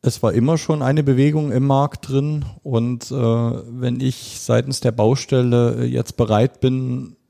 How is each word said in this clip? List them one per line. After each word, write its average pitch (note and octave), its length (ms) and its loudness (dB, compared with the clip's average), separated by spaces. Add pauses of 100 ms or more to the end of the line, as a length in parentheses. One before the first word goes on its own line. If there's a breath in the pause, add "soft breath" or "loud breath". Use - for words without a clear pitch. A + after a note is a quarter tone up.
es - 200 0
war A2 100 2
immer C3+ 260 2
schon D3+ 240 -2
eine C#3+ 220 2
Bewegung C#3+ 480 2
im C3 140 0
Markt C#3 420 0
drin C#3+ 360 -2 (180)
und, A#2+ 480 -2
äh, - 40 -6
wenn A#2 880 -2
ich - 400 -4
seitens B2+ 400 0
der A#2+ 120 0
Baustelle, A#2+ 880 2
äh, - 40 0
jetzt A#2+ 300 -4
bereit A2 440 2
bin B2+ 560 -2 (140)